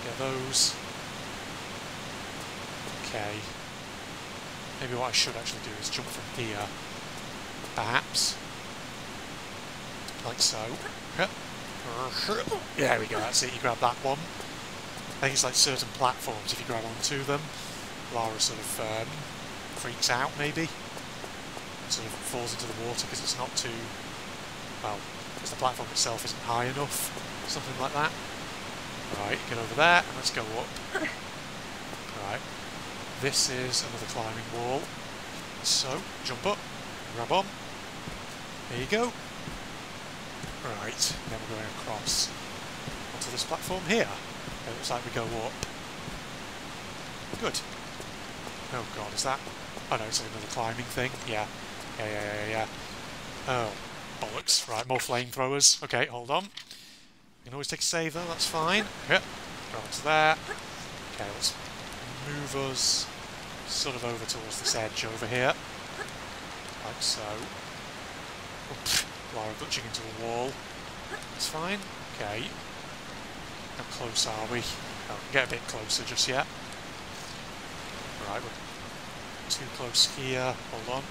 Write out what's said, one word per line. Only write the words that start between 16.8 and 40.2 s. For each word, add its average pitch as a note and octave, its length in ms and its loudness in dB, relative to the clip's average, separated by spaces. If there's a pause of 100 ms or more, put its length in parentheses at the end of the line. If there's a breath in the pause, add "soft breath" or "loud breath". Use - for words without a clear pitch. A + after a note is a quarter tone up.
onto A#2+ 380 2
them, C#3+ 180 4 (720 loud breath)
Lara A2+ 260 2
sort A2 200 4
of, - 200 -2
um, A2 280 0 (680)
freaks A#2 340 2
out, C3 280 6
maybe. D3+ 320 2 (1200)
Sort - 180 0
of G#2+ 60 -4
falls A#2+ 400 -2
into A#2+ 120 -2
the A2+ 200 -2
water A#2+ 220 0
'cause - 120 -2
it's - 180 0
not B2+ 180 -2
too... - 140 2 (1120)
Well, G#2+ 140 0 (420)
'cause - 100 -4
the - 80 -4
platform B2 340 2
itself A2+ 340 4
isn't - 180 -2
high A#2 220 6
enough, C3+ 460 2 (360)
something C3 320 -2
like C#3 140 2
that. D3+ 180 6 (1120)
Right, G#2+ 140 2 (100)
get A#2 80 0
over A2+ 180 -2
there, F3 320 10
and - 80 -4
let's C3 140 2
go B2 140 0 (140)
up. - 440 -2
Right, - 1400 -4 (800)
this - 280 6
is B2+ 320 2
another A2+ 260 -2
climbing A2+ 460 -2
wall. B2 300 2 (800)
So, C#3 380 4 (240)
jump A#2+ 200 -2
up, G3+ 140 4 (560)
grab A#2 160 0
on. G3 160 6 (1200)
There B2 100 0
you B2+ 60 2
go. A3+ 280 4 (1500)